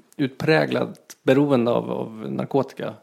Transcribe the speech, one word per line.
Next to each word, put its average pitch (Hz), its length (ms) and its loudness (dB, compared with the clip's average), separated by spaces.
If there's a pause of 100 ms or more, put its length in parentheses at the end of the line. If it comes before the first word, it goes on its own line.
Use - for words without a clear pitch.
(160)
utpräglat 143 1080 -2
beroende 131 480 4
av, 117 200 -2
av 117 400 -8
narkotika, 131 720 -4